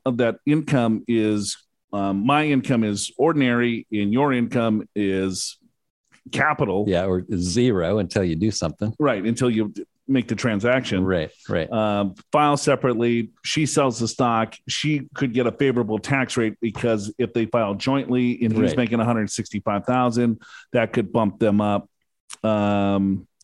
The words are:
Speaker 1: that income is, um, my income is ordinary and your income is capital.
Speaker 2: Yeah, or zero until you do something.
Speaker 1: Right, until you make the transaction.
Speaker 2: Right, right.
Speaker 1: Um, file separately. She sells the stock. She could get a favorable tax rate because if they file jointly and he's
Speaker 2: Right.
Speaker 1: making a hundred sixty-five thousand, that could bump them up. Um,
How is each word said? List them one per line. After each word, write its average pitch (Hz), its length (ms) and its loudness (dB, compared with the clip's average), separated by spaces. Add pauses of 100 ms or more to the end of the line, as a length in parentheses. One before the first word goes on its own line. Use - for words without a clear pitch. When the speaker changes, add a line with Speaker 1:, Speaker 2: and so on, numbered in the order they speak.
Speaker 1:
that 117 400 0
income 139 600 0
is, 107 500 0 (340)
um, 98 340 -2
my 147 200 2
income 131 380 2
is 104 340 -4
ordinary 120 720 0
and 104 200 -2
your 135 220 2
income 117 640 0
is 95 640 -2 (720)
capital. 139 560 0
Speaker 2:
Yeah, 92 180 2
or 92 200 0 (100)
zero 92 640 2
until 98 240 0
you 85 120 0
do 101 160 0
something. 101 480 -4
Speaker 1:
Right, 123 240 0
until 117 260 0
you 110 240 0 (340)
make 131 200 0
the 117 80 -2
transaction. 113 680 0
Speaker 2:
Right, 90 280 0 (180)
right. 87 220 -2
Speaker 1:
Um, 104 420 0 (180)
file 147 260 4
separately. 120 720 0 (120)
She 156 220 -2
sells 135 340 2
the 117 80 0
stock. 113 480 0 (120)
She 147 480 -2
could 127 180 -2
get 123 140 2
a 110 40 0
favorable 117 460 0
tax 131 400 -2
rate 110 240 0
because 110 560 -2
if 117 160 -2
they 113 140 0
file 110 260 0
jointly 123 680 -2
and 110 100 2
he's 110 80 0
Speaker 2:
Right. 87 160 0
Speaker 1:
making 117 220 0
a 110 60 0
hundred 113 260 0
sixty-five 104 540 -4
thousand, 120 560 0 (320)
that 117 200 2
could 107 180 -2
bump 107 280 0
them 104 200 4
up. 104 300 0 (540)
Um, 101 840 0 (160)